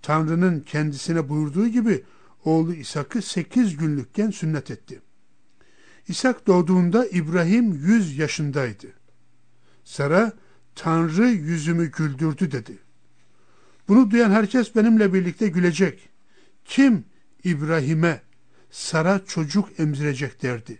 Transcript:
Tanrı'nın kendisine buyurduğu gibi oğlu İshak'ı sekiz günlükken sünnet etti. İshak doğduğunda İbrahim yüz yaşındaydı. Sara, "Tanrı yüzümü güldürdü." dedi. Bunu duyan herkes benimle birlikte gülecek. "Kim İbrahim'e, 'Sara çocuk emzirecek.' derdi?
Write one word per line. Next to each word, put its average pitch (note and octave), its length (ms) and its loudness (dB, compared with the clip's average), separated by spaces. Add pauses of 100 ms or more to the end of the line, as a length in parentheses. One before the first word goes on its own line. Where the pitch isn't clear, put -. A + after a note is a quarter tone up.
Tanrı'nın D#3+ 580 0
kendisine D3+ 680 -4
buyurduğu D3+ 400 -2
gibi A3 360 0 (400)
oğlu D#3+ 300 0
İshak'ı D#3 480 -6
sekiz F#3+ 540 -2
günlükken D3+ 540 -4
sünnet D#3+ 400 -6
etti. - 320 -16 (1040)
İshak B3 380 -2
doğduğunda F3+ 600 4
İbrahim F3+ 680 0
yüz D#3+ 460 0
yaşındaydı. C#3+ 680 -4 (1000)
Sara, F3+ 480 0 (420)
"Tanrı E3 540 0
yüzümü E3 640 -2
güldürdü." D3+ 600 -4
dedi. A#2 260 -10 (1080)
Bunu G#3+ 220 6
duyan A#3 200 4
herkes G#3+ 460 2
benimle G#3+ 380 4
birlikte F#3 340 0
gülecek. F3 600 0 (560)
"Kim B3 400 2 (400)
İbrahim'e, D#3 760 0 (480)
'Sara F#3 560 -2
çocuk E3+ 540 -4
emzirecek.' D3 600 -4
derdi? A#2 380 -8